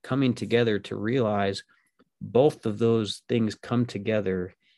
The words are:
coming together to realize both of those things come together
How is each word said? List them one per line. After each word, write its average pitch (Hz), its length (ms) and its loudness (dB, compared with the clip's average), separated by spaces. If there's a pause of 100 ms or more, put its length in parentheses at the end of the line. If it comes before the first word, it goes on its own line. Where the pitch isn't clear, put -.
coming 127 320 0
together 113 440 2
to - 160 -10
realize 104 680 -2 (580)
both 123 440 2
of 104 140 -2
those 113 480 0
things 113 280 0
come 120 300 -2
together 98 720 -2 (220)